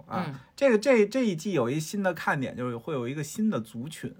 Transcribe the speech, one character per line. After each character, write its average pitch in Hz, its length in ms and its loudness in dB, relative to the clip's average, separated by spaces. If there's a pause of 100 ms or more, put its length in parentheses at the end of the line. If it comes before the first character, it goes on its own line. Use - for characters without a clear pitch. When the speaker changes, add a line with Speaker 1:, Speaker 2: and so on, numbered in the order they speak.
Speaker 1:
啊。 - 180 -4
Speaker 2:
嗯。 139 100 -8 (200)
Speaker 1:
这 277 160 4
个， 214 60 8
这， 220 280 6
这 254 200 0
一 190 100 2
季 175 160 -4
有 127 180 2
一 143 80 -2
新 180 240 -4
的 185 120 2
看 165 260 -2
点， 123 160 -4
就 123 140 -4
是 117 80 -4
会 160 160 -6
有 123 120 -2
一 131 80 -6
个 151 80 -6
新 214 280 -2
的 147 100 0
族 117 300 -8
群。 - 200 -10 (100)